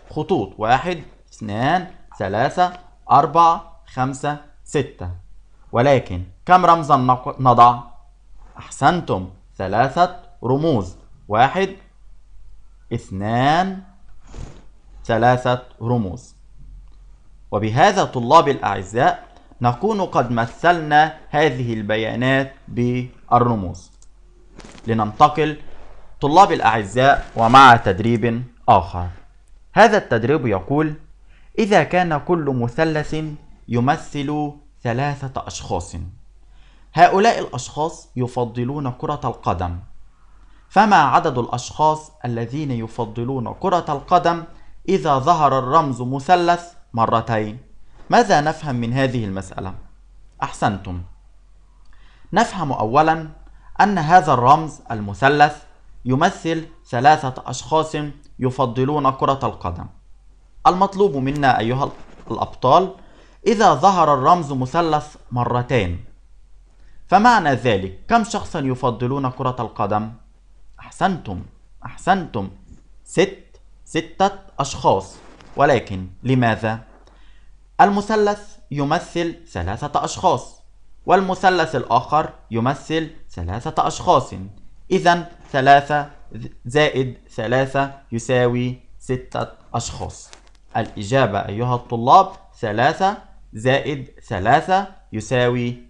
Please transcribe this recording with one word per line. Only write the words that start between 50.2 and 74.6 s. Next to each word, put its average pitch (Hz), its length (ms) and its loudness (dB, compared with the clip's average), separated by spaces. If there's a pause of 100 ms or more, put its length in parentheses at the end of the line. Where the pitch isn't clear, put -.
أحسنتم. 98 600 -6 (1300)
نفهم 180 400 0
أولا 156 560 0 (520)
أن 196 180 2
هذا 160 340 6
الرمز 135 480 2 (100)
المثلث 135 720 0 (420)
يمثل 160 640 -2 (240)
ثلاثة 131 560 2
أشخاص 156 500 -4 (420)
يفضلون 127 720 0
كرة 135 360 -2
القدم. 90 400 -8 (800)
المطلوب 190 500 2
منا 135 420 0
أيها 120 320 -2 (400)
الأبطال، 147 640 0 (520)
إذا 208 280 4
ظهر 160 400 4
الرمز 143 380 2
مثلث 151 640 -2 (160)
مرتين، 120 720 -2 (1000)
فمعنى 208 440 4
ذلك 104 580 0
كم 226 160 2
شخصا 190 360 -6
يفضلون 127 720 -4
كرة 127 300 -4
القدم؟ 107 520 -4 (680)
أحسنتم، 135 600 -6 (420)
أحسنتم، 143 680 -4 (540)
ست، - 560 -4 (240)
ستة - 460 -2 (280)
أشخاص. - 580 -2 (400)